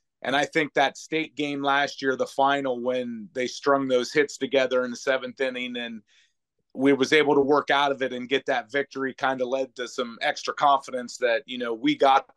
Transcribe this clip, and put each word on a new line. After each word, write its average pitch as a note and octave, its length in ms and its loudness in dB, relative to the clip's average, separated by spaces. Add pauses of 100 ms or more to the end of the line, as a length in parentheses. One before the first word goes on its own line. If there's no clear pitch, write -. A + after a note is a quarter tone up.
(220)
And C3+ 140 -2
I C#3+ 80 2
think D3+ 300 -2
that C#3 220 2
state D#3 380 -6
game C#3+ 300 -4
last C#3 360 0
year, C3+ 140 0
the B2+ 120 -2
final, C#3 540 0
when A#2+ 520 -4
they B2 160 -4
strung C#3 400 0
those B2 240 0
hits D3 260 0
together B2+ 460 2
in B2 80 -6
the A#2 40 -10
seventh B2+ 440 -4
inning B2 360 -4
and A#2 260 -10 (720)
we C#3 180 4
was C3 200 2
able D3 220 4
to C#3+ 60 6
work C#3 300 2
out C#3+ 200 2
of C3 120 -4
it B2+ 100 -4
and B2 160 -8
get C3+ 180 0
that A#2+ 240 -2
victory, C3+ 440 -4
kinda C3+ 300 -2
led C3 300 -4
to A#2+ 140 -8
some A#2 320 -6
extra C#3 340 -4
confidence C3 640 0
that, A#2 300 0
you B2+ 120 -10
know, A#2+ 140 -4
we C#3 240 0
got C3+ 300 4 (100)